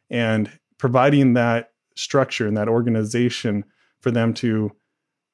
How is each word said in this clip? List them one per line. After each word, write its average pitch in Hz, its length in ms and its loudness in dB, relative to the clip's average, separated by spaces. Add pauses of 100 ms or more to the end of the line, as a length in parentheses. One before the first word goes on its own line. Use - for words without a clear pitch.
and 110 420 0 (260)
providing 131 560 4
that 117 380 0 (240)
structure 131 520 -2
and 104 100 -2
that 107 120 -2
organization 117 920 -2 (380)
for 127 100 -2
them 117 240 0
to 107 360 -2 (640)